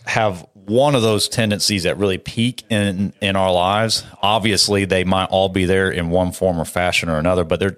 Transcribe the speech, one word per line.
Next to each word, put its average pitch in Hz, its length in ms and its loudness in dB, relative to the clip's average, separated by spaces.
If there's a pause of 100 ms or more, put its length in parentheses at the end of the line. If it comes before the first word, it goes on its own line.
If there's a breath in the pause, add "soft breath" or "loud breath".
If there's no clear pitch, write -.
have 101 400 -2 (220)
one 135 280 2
of 120 60 2
those 107 280 2
tendencies 104 540 0
that 80 140 0
really 95 200 0
peak - 520 -4
in, 101 520 -2
in 98 140 2
our 95 160 2
lives. 101 520 0 (180)
Obviously, 101 640 0
they 92 180 2
might 92 260 0
all 95 200 2
be 92 160 0
there 95 240 2
in 85 200 -4
one 90 220 0
form 90 280 0
or 78 60 -2
fashion 87 440 -2
or 78 80 0
another, 90 260 0
but 82 160 -2
there, 98 180 -2